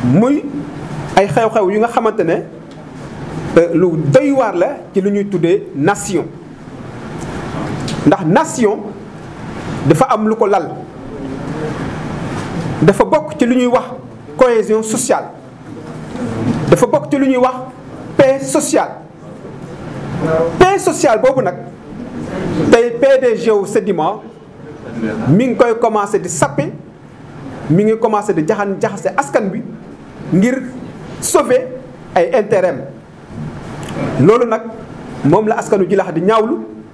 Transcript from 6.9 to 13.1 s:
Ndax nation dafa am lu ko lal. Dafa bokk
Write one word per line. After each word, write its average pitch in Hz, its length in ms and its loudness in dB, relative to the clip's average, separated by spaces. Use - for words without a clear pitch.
Ndax 170 180 4
nation 220 540 2
dafa 160 280 4
am 214 120 0
lu 220 100 2
ko 226 100 2
lal. 190 240 2
Dafa 196 240 4
bokk - 340 0